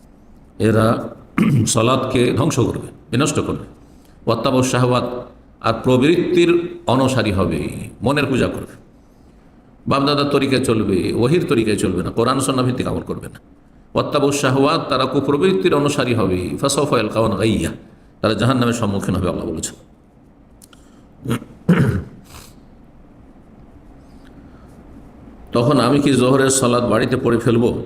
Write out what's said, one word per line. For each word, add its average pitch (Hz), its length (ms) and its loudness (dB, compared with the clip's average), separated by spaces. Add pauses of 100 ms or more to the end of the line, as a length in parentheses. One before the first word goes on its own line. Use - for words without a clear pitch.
(580)
এরা 110 500 0 (280)
<clears throat> 113 300 2
সালাতকে 123 680 0
ধ্বংস 147 240 0
করবে, - 260 -2 (240)
বিনষ্ট 147 300 0
করবে। - 240 -6 (600)
ওয়াত্তাবাউ 127 360 0
শাহওয়াত, 123 420 0 (560)
আর 113 140 -2 (100)
প্রবৃত্তির 170 1000 2
অনুসারী 123 460 2
হবে, 85 360 -2 (340)
মনের 139 240 0
পূজা 120 200 0
করবে, - 320 -10 (1120)
বাপদাদার 143 360 0
তরিকায় 139 400 0
চলবে, 110 480 0
ওহির 143 360 0
তরিকায় 107 280 0
চলবে 90 260 -2
না, 80 80 -6
কোরআন 123 300 0
সুন্নাহ 131 240 0
ভিত্তিক 120 220 -2
আমল 87 140 -4
করবে - 280 -10
না। - 100 -20 (560)
ওয়াত্তাবাউ 139 380 0
শাহওয়াত, 139 560 0
তারা 131 160 0
কুপ্রবৃত্তির 156 720 0
অনুসারী 143 400 0
হবে, 90 360 -2 (100)
ফাসাউফা 143 360 0
ইয়ালকাউনা 107 400 0
গাইয়্যা, 90 340 0 (500)
তারা 107 140 0
জাহান্নামের 120 400 0
সম্মুখীন 98 400 -2
হবে, 87 140 -2
আল্লাহ 82 180 -6
বলেছেন। 80 280 -8 (4000)
তখন 123 280 4
আমি 135 200 4
কি 143 120 4
জোহরের 131 380 4
সালাত 120 340 2
বাড়িতে 117 320 0
পড়ে 120 220 0
ফেলবো? 117 480 0